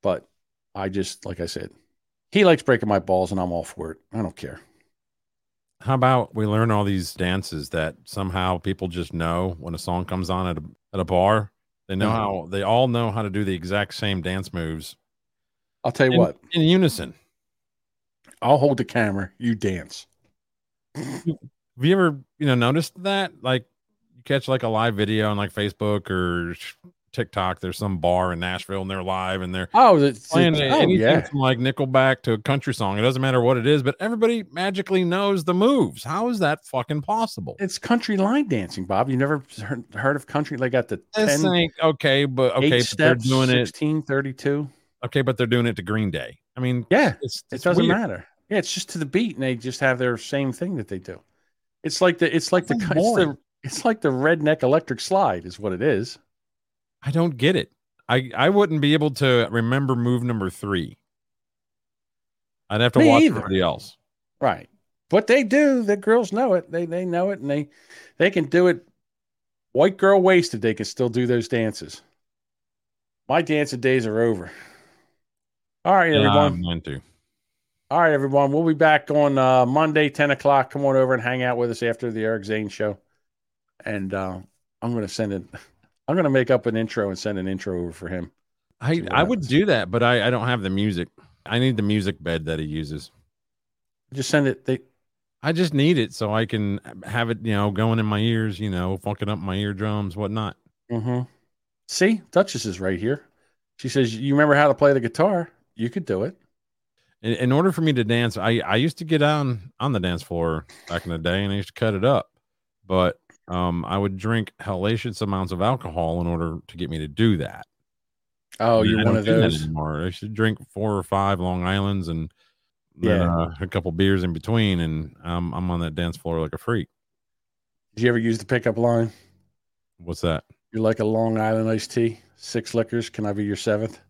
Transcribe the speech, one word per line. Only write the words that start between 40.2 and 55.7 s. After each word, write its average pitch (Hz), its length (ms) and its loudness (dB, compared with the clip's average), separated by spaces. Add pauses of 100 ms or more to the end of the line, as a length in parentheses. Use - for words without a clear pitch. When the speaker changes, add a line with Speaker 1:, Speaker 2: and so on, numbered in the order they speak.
Speaker 1:
country? 147 320 -4
They 127 120 -2
got 123 180 0
the 107 100 -6 (180)
Speaker 2:
This 214 280 2
Speaker 1:
ten, - 0 -
Speaker 2:
ain't, 175 380 2
okay, 143 440 2
but, 127 300 0
okay, 131 100 2 (100)
Speaker 1:
eight 120 80 4
Speaker 2:
but - 180 -6
they're 147 140 6
Speaker 1:
steps, 117 120 -4
Speaker 2:
doing 131 220 4
it 123 220 2
Speaker 1:
sixteen, 156 300 -2
thirty-two. 139 680 -4 (340)
Speaker 2:
Okay, 135 180 -2
but 127 160 0
they're 123 100 0
doing 120 180 2
it 117 120 -2
to - 40 -8
Green 104 300 -2
Day. 67 280 -8 (160)
I - 40 -12
mean, 123 300 -2
Speaker 1:
Yeah, 208 320 4
Speaker 2:
it's, - 300 -10
Speaker 1:
it - 40 -10
Speaker 2:
it's 127 60 -10
Speaker 1:
doesn't 180 260 4
Speaker 2:
weird. - 0 -
Speaker 1:
matter. 175 400 -2 (220)
Yeah, 208 80 0
it's - 160 -2
just - 160 -8
to - 80 -10
the 160 80 -4
beat, 180 300 -2
and 131 80 -4
they 131 120 0
just 120 240 -8
have 131 180 2
their 123 200 0
same 135 340 -4
thing 180 240 -6
that 117 120 -8
they 95 120 -10
do. 92 220 -16 (640)
It's - 180 -4
like 180 180 4
the, 151 140 2
it's 160 180 0
like 180 160 0
the, 233 80 0
Speaker 2:
That's 214 100 -2
Speaker 1:
co-, 165 100 -2
it's 196 160 4
Speaker 2:
boring. - 20 2
Speaker 1:
the, 170 240 2 (260)
it's - 220 -6
like 220 160 0
the 151 80 2
redneck 151 540 2
electric 131 360 0
slide 127 460 0
is 90 140 -16
what 101 140 -4